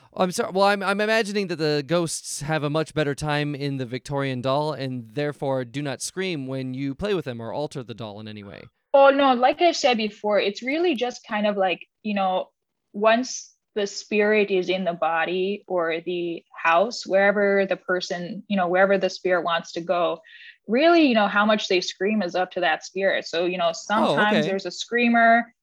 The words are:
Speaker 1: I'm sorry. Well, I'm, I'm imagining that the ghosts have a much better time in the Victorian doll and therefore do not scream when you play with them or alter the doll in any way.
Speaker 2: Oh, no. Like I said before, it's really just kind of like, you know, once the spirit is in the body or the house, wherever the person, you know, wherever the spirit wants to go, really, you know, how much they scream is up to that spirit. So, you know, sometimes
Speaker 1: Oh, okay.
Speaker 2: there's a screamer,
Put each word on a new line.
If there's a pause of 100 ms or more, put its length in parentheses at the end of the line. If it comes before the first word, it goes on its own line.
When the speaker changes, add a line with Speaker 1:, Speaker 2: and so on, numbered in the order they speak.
(180)
Speaker 1:
I'm
sorry.
Well,
I'm,
I'm
imagining
that
the
ghosts
have
a
much
better
time
in
the
Victorian
doll
and
therefore
do
not
scream
when
you
play
with
them
or
alter
the
doll
in
any
way. (300)
Speaker 2:
Oh,
no.
Like
I
said
before,
it's
really
just
kind
of
like, (160)
you
know, (460)
once (220)
the
spirit
is
in
the
body
or
the (140)
house,
wherever
the
person,
you
know,
wherever
the
spirit
wants
to
go, (460)
really,
you
know,
how
much
they
scream
is
up
to
that
spirit.
So,
you
know,
sometimes
Speaker 1:
Oh,
okay.
Speaker 2:
there's
a
screamer, (100)